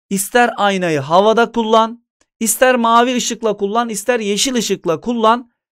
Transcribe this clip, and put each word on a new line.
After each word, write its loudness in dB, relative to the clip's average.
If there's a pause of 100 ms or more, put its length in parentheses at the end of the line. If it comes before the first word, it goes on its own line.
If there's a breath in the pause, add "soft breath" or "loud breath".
(100)
ister 0
aynayı -2
havada 2
kullan, 0 (360)
ister 2
mavi 2
ışıkla -4
kullan, -4
ister -4
yeşil -2
ışıkla -2
kullan, 0 (220)